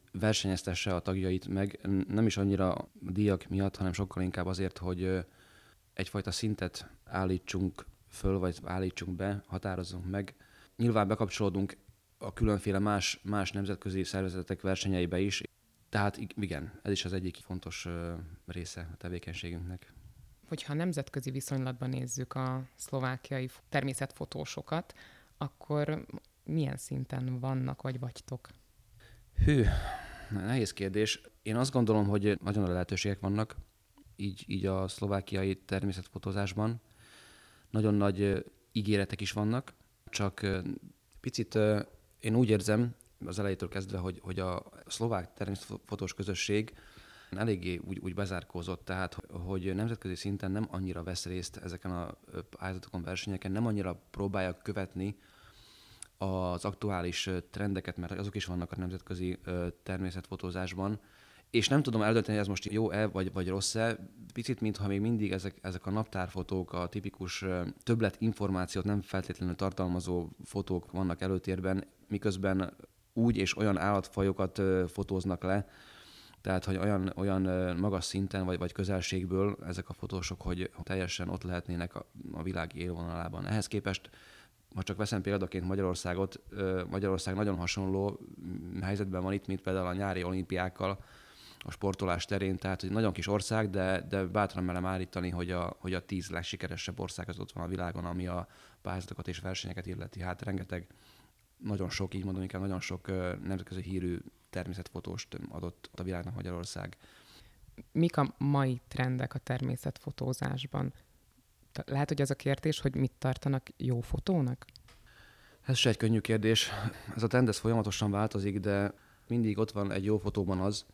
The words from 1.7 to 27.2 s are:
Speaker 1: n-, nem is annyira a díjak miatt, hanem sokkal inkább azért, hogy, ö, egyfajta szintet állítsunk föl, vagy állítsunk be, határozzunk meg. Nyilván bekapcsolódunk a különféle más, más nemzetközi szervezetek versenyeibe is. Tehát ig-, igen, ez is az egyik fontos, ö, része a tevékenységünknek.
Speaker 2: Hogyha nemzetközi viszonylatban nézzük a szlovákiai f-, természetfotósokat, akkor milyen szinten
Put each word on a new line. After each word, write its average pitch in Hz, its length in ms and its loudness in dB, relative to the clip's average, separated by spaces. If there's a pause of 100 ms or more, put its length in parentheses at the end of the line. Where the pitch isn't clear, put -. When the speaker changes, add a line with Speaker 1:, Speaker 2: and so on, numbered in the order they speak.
Speaker 1:
n-, 98 300 2
nem 110 120 6
is 101 120 4
annyira 98 360 4
a - 160 -6 (100)
díjak 92 500 2
miatt, 98 260 2
hanem 92 180 0
sokkal 92 300 -2
inkább 92 220 0
azért, 92 320 -2
hogy, 90 260 -2
ö, 92 160 2 (760)
egyfajta 98 380 -2
szintet - 580 -2 (140)
állítsunk 92 840 2 (220)
föl, - 300 4
vagy 90 260 2
állítsunk 90 520 -2
be, 98 320 -2
határozzunk 90 640 -4
meg. 98 260 -2 (400)
Nyilván 110 320 6
bekapcsolódunk 98 720 2 (400)
a 107 160 -8
különféle 104 460 4
más, 101 440 2
más 98 280 0
nemzetközi 95 520 -2
szervezetek 92 580 -2
versenyeibe 90 580 2
is. 98 220 0 (480)
Tehát 101 280 0
ig-, 101 220 -8
igen, 87 440 -4
ez 101 80 0
is 95 140 0
az 90 80 -2
egyik 92 220 -2
fontos, - 500 -8
ö, 85 280 -4 (320)
része 87 480 -8
a - 40 -16
tevékenységünknek. 87 960 -8 (540)
Speaker 2:
Hogyha 147 260 -6
nemzetközi 143 580 -2
viszonylatban 131 580 -2
nézzük 127 440 -4
a 131 300 -2 (120)
szlovákiai 131 720 -4
f-, - 120 -16 (100)
természetfotósokat, 143 1200 -2 (440)
akkor 151 680 -2 (380)
milyen 147 340 0
szinten 127 640 -4